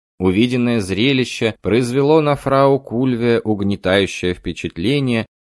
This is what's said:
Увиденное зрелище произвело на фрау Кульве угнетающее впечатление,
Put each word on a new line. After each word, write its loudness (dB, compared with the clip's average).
Увиденное 2
зрелище -2
произвело 2
на 0
фрау 2
Кульве 0
угнетающее 0
впечатление, -4